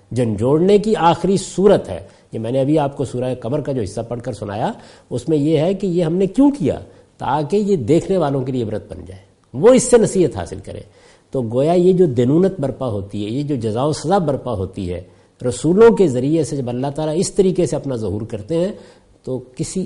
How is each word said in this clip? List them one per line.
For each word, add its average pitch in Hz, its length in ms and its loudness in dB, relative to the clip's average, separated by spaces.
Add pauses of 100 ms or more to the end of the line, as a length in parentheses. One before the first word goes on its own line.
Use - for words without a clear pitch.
(160)
جھنجھوڑنے 127 640 2
کی 208 180 0
آخری 170 420 2
صورت 185 520 2
ہے۔ 90 180 -12 (240)
یہ 113 80 -8
میں 113 120 -6
نے 135 100 0
ابھی 151 180 2
آپ 143 180 -2
کو 139 80 -4
سورہ 127 300 -4
قمر 123 260 -6
کا 147 100 -6
جو 127 100 -4
حصہ 101 200 -6
پڑھ 120 200 -8
کر 127 120 -8
سنایا، 104 380 -6 (380)
اس 127 200 -6
میں 160 80 2
یہ 151 200 2
ہے 170 160 0
کہ 196 140 -4
یہ 180 160 0
ہم 156 100 0
نے 185 140 0
کیوں 269 240 4
کیا؟ 131 280 -2 (380)
تاکہ 143 400 -2
یہ 202 180 2
دیکھنے 160 420 2
والوں 143 260 0
کے 127 80 -6
لیے 127 120 -2
عبرت 104 300 -8
بن 85 120 -14
جائے، 92 160 -18 (320)
وہ 190 200 6
اس 240 100 6
سے - 140 6
نصیحت 185 400 2
حاصل 92 260 -8
کرے۔ - 160 -14 (520)
تو 135 100 -4
گویا 127 320 0
یہ 185 200 6
جو 180 120 4
دینونت 147 540 2
برپا 131 280 -4
ہوتی 101 380 -6
ہے، 101 40 -6
یہ 135 140 -4
جو 143 120 -4
جزا 113 280 -2
و 151 80 0
سزا 156 260 0
برپا 139 360 -2
ہوتی 92 400 -6
ہے 85 80 -10 (460)
رسولوں 185 480 4
کے 185 120 4
ذریعے 143 360 0
سے، 139 140 -6
جب 123 120 -4
اللہ 123 260 -4
تعالیٰ 156 220 -4
اس - 160 -2
طریقے 185 320 2
سے 160 100 -2
اپنا 139 200 -4
ظہور 107 260 -4
کرتے 110 340 -8
ہیں 180 160 0 (520)
تو 131 200 -8 (120)
کسی 185 300 -6